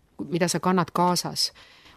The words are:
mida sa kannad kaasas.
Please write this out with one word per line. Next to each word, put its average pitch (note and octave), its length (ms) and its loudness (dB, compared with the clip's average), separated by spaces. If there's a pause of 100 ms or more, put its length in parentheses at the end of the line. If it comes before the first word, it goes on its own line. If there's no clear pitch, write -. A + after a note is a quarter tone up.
(300)
mida E3+ 180 0
sa E3 140 -2
kannad F3+ 320 2
kaasas. F3 540 0 (500)